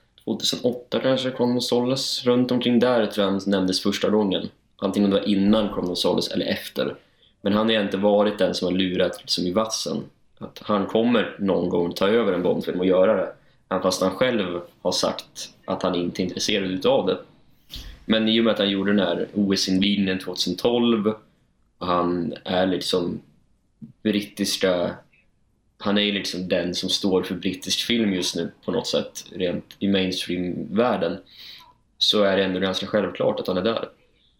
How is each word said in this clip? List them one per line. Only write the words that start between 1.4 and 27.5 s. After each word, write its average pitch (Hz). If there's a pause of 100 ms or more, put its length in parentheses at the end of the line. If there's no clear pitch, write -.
of 123
Solace. 123
Runt 123
omkring 123
där 117
tror 101
jag 95
han 98
nämndes 92
första 101
gången. 101 (280)
Antingen 101
det 98
var 98
innan 104
Quantum 90
of 87
Solace -
eller -
efter. - (460)
Men 101
han 110
har 113
ju 110
inte 101
varit 104
den 90
som -
har 87
lurat 90
liksom -
i 90
vassen, 110 (440)
att -
han 98
kommer 113
någon 90
gång 87
ta 98
över 107
en 87
Bondfilm 87
och 92
göra 92
det. 90 (360)
Även 92
fast 92
han 92
själv 92 (220)
har 90
sagt - (140)
att -
han 90
inte 87
är -
intresserad 95
utav 98
det. 98 (840)
Men 110
i 113
och 113
med 110
att 98
han 101
gjorde 98
den 104
här 87
O 98
S-invigningen 95
tvåtusen 90
tolv, 120 (720)
och 90
han 87 (100)
är 92
liksom 90 (840)
brittiska... 101 (880)
Han 104
är 104
liksom 92
den 87
som 95
står 92
för 95
brittisk 92